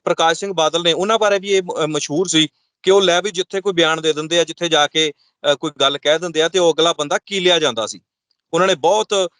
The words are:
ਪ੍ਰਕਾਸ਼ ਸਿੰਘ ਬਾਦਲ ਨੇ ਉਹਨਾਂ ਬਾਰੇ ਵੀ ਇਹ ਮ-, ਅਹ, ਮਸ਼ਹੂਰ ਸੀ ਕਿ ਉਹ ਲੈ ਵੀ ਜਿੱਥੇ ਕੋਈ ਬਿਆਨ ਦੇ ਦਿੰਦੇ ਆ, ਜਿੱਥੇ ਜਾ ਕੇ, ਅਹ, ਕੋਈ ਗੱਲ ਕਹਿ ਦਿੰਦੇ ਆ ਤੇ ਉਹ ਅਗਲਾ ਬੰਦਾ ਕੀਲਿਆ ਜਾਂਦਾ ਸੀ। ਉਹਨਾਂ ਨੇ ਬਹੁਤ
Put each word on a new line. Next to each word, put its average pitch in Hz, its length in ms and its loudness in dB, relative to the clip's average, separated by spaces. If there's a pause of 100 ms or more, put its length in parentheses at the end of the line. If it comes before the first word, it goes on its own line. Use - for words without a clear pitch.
ਪ੍ਰਕਾਸ਼ 165 360 0
ਸਿੰਘ 196 140 -8
ਬਾਦਲ 160 300 0
ਨੇ 165 100 2
ਉਹਨਾਂ 208 260 0
ਬਾਰੇ 202 200 2
ਵੀ 190 80 -12
ਇਹ 190 160 0
ਮ-, 160 200 -6
ਅਹ, 151 40 -2
ਮਸ਼ਹੂਰ 151 400 -4
ਸੀ 156 200 0 (360)
ਕਿ 180 80 4
ਉਹ 196 100 6
ਲੈ 180 200 2
ਵੀ 202 100 -4
ਜਿੱਥੇ 185 300 -6
ਕੋਈ 196 120 -2
ਬਿਆਨ 160 280 2
ਦੇ 156 120 0
ਦਿੰਦੇ 156 260 -4
ਆ, 165 40 4
ਜਿੱਥੇ 165 260 -8
ਜਾ 147 180 2
ਕੇ, 156 260 -2 (380)
ਅਹ, 139 40 2
ਕੋਈ 156 160 -8 (100)
ਗੱਲ 139 160 0
ਕਹਿ 156 220 0
ਦਿੰਦੇ 160 220 -2
ਆ 165 80 2
ਤੇ 185 100 -2
ਉਹ 165 140 4
ਅਗਲਾ 165 200 0
ਬੰਦਾ 151 320 -4
ਕੀਲਿਆ 180 340 0
ਜਾਂਦਾ 113 260 -2
ਸੀ। 101 140 -12 (540)
ਉਹਨਾਂ 175 140 2
ਨੇ 185 80 2
ਬਹੁਤ 185 640 0